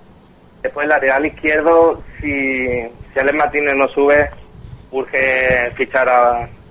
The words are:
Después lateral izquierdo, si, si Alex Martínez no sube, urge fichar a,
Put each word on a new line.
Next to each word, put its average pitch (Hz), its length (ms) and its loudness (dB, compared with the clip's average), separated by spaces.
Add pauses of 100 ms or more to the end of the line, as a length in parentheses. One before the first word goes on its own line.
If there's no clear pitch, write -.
(640)
Después 143 260 -6
lateral 139 380 2
izquierdo, 160 760 2 (160)
si, 135 480 -4 (460)
si 135 80 -2
Alex 143 160 0
Martínez 147 380 0
no 135 140 2
sube, 143 420 2 (600)
urge 131 840 -2
fichar 127 360 -2
a, 120 400 2 (220)